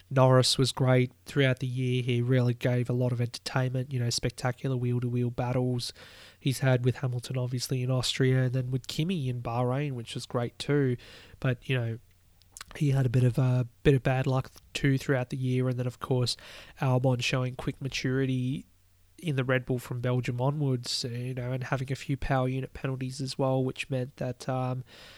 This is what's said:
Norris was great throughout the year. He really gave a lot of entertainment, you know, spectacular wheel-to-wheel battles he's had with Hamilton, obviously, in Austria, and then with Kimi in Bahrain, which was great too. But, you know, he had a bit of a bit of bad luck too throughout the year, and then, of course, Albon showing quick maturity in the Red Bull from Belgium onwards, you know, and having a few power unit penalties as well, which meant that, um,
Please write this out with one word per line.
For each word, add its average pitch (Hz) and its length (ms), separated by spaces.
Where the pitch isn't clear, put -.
Norris 131 460
was 131 160
great 127 400
throughout 135 320
the 135 80
year. 127 360
He 120 200
really 123 320
gave 123 340
a 127 60
lot 123 180
of 120 80
entertainment, 127 720
you 127 80
know, 120 80
spectacular - 640
wheel-to-wheel 123 560
battles 123 640
he's 135 200
had 127 240
with 127 120
Hamilton, 123 400
obviously, 127 460
in 123 80
Austria, 131 540
and 127 100
then 127 160
with 131 160
Kimi 160 420
in 123 140
Bahrain, 127 500
which 120 220
was 120 100
great 120 340
too. 139 380
But, 127 180
you 131 100
know, 117 200
he 143 180
had 135 120
a 127 60
bit 123 120
of 123 140
a 127 300
bit 147 100
of 135 100
bad 131 240
luck 131 240
too 139 240
throughout 131 320
the 143 80
year, 127 320
and 123 100
then, 123 80
of 123 140
course, 123 380
Albon 127 420
showing 127 320
quick - 280
maturity 131 800
in 156 180
the 131 80
Red 127 220
Bull 127 120
from 123 220
Belgium 123 400
onwards, 135 680
you 123 260
know, 123 180
and 131 120
having 131 280
a 127 40
few - 200
power 131 320
unit 131 240
penalties 131 480
as 131 180
well, 131 240
which - 280
meant 131 260
that, 127 320
um, 131 340